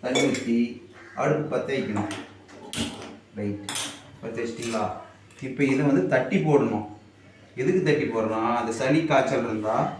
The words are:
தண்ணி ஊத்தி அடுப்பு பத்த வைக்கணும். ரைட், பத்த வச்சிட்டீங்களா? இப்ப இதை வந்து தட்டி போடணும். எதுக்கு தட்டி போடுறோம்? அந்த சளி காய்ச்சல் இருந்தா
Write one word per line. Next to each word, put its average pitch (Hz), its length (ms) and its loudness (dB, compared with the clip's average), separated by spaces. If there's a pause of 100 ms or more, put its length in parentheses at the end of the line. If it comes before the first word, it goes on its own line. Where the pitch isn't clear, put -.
தண்ணி 127 200 -2
ஊத்தி 120 600 0 (340)
அடுப்பு 147 420 0
பத்த - 20 2
வைக்கணும். 107 520 -2 (1200)
ரைட், 101 360 -6 (520)
பத்த 113 160 -8
வச்சிட்டீங்களா? 117 520 -4 (500)
இப்ப 131 220 -2
இதை 139 220 4
வந்து 139 220 4
தட்டி 131 300 2
போடணும். 123 480 4 (680)
எதுக்கு 165 280 2
தட்டி 143 200 4
போடுறோம்? 113 520 0
அந்த 117 160 -2
சளி 147 340 2
காய்ச்சல் 135 380 2
இருந்தா 110 560 0